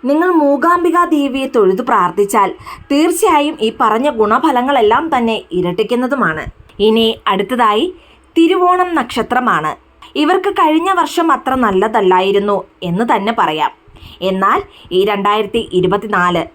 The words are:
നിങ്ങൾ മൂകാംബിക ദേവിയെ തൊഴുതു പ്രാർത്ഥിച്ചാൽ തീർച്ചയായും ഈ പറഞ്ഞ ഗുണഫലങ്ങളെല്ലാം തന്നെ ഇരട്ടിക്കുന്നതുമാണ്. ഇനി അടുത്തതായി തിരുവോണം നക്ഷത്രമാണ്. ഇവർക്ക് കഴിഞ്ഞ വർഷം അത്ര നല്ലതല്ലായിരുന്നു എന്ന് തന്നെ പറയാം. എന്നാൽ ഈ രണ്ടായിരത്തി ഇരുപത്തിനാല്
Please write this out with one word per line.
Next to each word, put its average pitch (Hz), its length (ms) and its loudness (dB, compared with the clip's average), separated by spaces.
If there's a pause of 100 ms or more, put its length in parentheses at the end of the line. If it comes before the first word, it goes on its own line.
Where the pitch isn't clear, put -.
നിങ്ങൾ 311 200 2 (160)
മൂകാംബിക 330 540 2 (180)
ദേവിയെ 269 400 -4
തൊഴുതു 190 320 2
പ്രാർത്ഥിച്ചാൽ 202 640 0 (400)
തീർച്ചയായും 302 680 0 (100)
ഈ - 20 2 (140)
പറഞ്ഞ 233 260 0 (120)
ഗുണഫലങ്ങളെല്ലാം 247 840 2 (100)
തന്നെ 233 220 0 (220)
ഇരട്ടിക്കുന്നതുമാണ്. 208 880 -2 (420)
ഇനി 226 180 4 (260)
അടുത്തതായി 214 560 0 (500)
തിരുവോണം 359 520 2 (100)
നക്ഷത്രമാണ്. 233 760 -2 (500)
ഇവർക്ക് 370 280 0 (100)
കഴിഞ്ഞ 330 300 2 (100)
വർഷം 330 340 -2
അത്ര 254 180 -4 (120)
നല്ലതല്ലായിരുന്നു 196 920 2 (320)
എന്ന് 185 220 -2
തന്നെ 220 300 -2
പറയാം. 156 320 -2 (580)
എന്നാൽ 190 280 0 (380)
ഈ 185 40 2 (100)
രണ്ടായിരത്തി 208 520 -2 (160)
ഇരുപത്തിനാല് 180 640 0 (120)